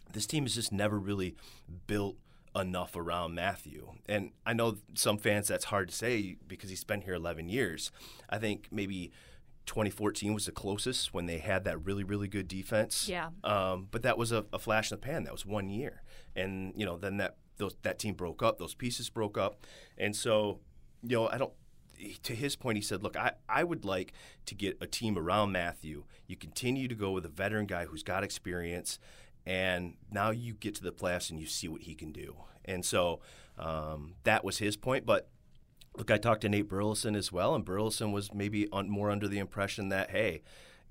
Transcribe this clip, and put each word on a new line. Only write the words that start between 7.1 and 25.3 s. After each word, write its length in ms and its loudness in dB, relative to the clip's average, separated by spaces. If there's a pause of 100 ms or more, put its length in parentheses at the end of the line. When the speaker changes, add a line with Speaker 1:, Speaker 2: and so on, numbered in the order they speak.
Speaker 1:
eleven 340 -2
years. 420 0 (380)
I 80 0
think 320 -2
maybe 420 -4 (540)
twenty 240 2
fourteen 460 0
was 100 -2
the 60 -4
closest 640 -2
when 100 0
they 140 -2
had 240 2
that 200 -2
really, 200 0
really 240 0
good 200 -2
defense. 640 2
Speaker 2:
Yeah. 200 -2 (140)
Speaker 1:
Um, 460 2
but 140 -4
that 160 4
was 120 2
a, 220 2
a 60 -2
flash 320 2
in 60 -6
the 40 -10
pan. 220 -2
That 100 -8
was 140 -8
one 220 -2
year. 340 -4 (320)
And, 400 -2
you 100 -2
know, 120 -2
then 200 -2
that, 200 0 (200)
those, 240 -2
that 180 -2
team 140 -2
broke 280 -4
up. 160 4
Those 160 -8
pieces 360 -4
broke 280 -2
up. 280 0 (320)
And 180 2
so, 440 4 (440)
you 140 2
know, 100 4
I 100 0
don't, 140 0 (720)
to 100 -2
his 220 0
point, 220 0
he 40 0
said, 220 -2
"Look, 120 -2
I, 180 2 (140)
I 160 4
would 220 0
like 280 0 (340)
to 80 -10
get 260 -2
a 60 -6
team 300 0
around 340 4